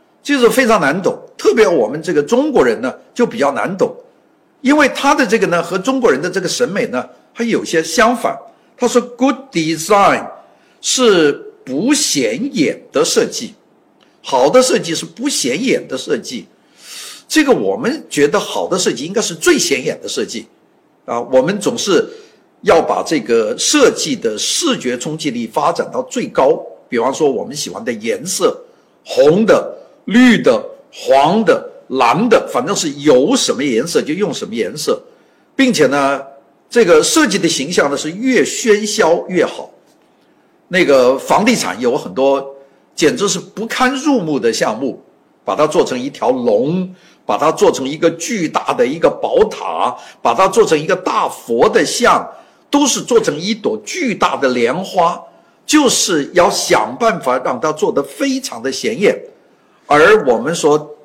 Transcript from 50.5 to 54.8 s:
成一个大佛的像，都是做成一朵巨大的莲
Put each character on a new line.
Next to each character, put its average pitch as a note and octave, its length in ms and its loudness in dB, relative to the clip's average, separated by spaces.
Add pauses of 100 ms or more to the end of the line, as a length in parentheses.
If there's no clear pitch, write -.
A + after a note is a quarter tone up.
成 D#3 140 2
一 D3+ 60 -6
个 F3+ 100 0
大 G3 320 -2
佛 B2 400 0
的 G#3 180 2
像， G3 400 2 (440)
都 C#4+ 160 2
是 G#3+ 160 -2
做 A#3 180 4
成 D3 180 -2
一 F#3+ 160 -4
朵 D3+ 320 -4
巨 C#4+ 280 -4
大 - 220 -2
的 C3+ 140 0
莲 B2 340 0